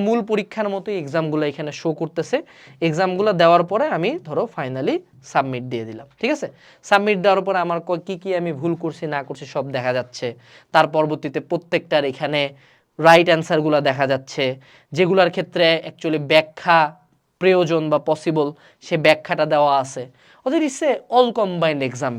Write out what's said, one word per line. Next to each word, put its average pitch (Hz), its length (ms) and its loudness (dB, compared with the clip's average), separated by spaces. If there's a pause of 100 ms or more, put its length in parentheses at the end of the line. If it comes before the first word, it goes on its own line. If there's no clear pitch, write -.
মূল 233 120 2 (100)
পরীক্ষার 214 440 -4
মতো 196 160 -6 (120)
এক্সামগুলো 151 500 -2
এখানে 147 200 -8 (100)
শো 165 80 -4 (100)
করতেছে। 160 380 -4 (500)
এক্সামগুলো 185 440 0 (100)
দেওয়ার 170 300 6
পরে 226 140 0 (120)
আমি 170 120 -2 (180)
ধরো 156 160 -4 (120)
finally 139 400 -4 (360)
সাবমিট 131 400 -2
দিয়ে 113 180 -6
দিলাম, 113 180 -16 (120)
ঠিক 240 160 -2
আছে? 277 120 -8 (420)
সাবমিট 202 360 2
দেওয়ার 190 220 4
পরে 196 180 0
আমার 170 220 -4
ক-, 175 200 -2
কি 196 140 -8
কি 190 80 -8 (100)
আমি 170 120 -4 (100)
ভুল 170 120 -2 (100)
করছি 165 200 -8 (100)
না 143 140 -4
করছি 139 180 -14 (100)
সব 139 100 -4 (100)
দেখা 127 220 -2
যাচ্ছে। 123 300 -6 (460)
তার 156 120 6 (100)
পরবর্তীতে 151 440 -2 (100)
প্রত্যেকটার 165 600 -2
এখানে 147 300 -4 (680)
রাইট 170 240 8
অ্যান্সারগুলো 156 460 2 (120)
দেখা 135 220 0
যাচ্ছে, 135 320 -4 (520)
যেগুলোর 180 400 4
ক্ষেত্রে 170 300 0 (240)
actually 160 320 -4 (100)
ব্যাখ্যা 160 480 4 (600)
প্রয়োজন 175 500 2
বা 151 80 2 (100)
পসিবল, 156 380 0 (380)
সে - 100 -4 (100)
ব্যাখ্যাটা 156 480 2
দেওয়া 147 200 4 (100)
আছে। 131 200 -10 (400)
অর্থাৎ 311 240 0
it's 269 220 -10
a - 20 4 (240)
all 247 120 6 (120)
combined 165 500 0
exam 127 300 -4